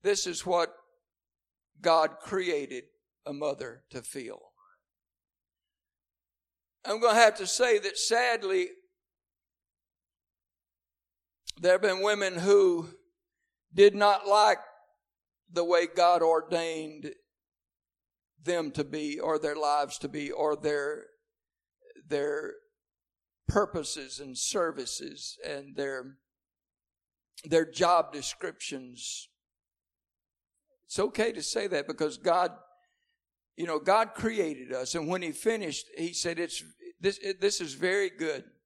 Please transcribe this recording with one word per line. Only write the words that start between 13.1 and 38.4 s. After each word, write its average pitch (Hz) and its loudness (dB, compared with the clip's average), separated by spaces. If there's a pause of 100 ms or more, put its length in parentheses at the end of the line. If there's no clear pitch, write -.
did 196 8
not 202 4
like 208 6 (920)
the 175 0
way 175 4
God 175 4
ordained 160 -2 (1300)
them 165 -2
to 147 -4
be, 147 -6
or 156 -2
their 151 -4
lives 147 -2
to 151 -10
be, 143 -8
or 151 -2
their, 147 -4 (1040)
their 147 -4 (960)
purposes 156 -2
and 135 -12
services - -6 (100)
and 139 -12
their, 135 -8 (1300)
their 160 2
job 170 2
descriptions. 135 -12 (1600)
It's - -8
okay 220 0
to - -10
say 202 -4
that 170 -2
because 156 -4
God, 180 2 (1040)
you 170 -6
know, 156 -2
God 214 2
created 160 -4
us, 127 -6
and 156 -4
when 180 -2
he 165 -6
finished, 208 -4 (100)
he 165 -6
said, 165 -4
"It's, 165 -6 (380)
this, 196 -2
it, 190 -8
this 202 0
is 156 -8
very 185 0
good. 156 -4 (220)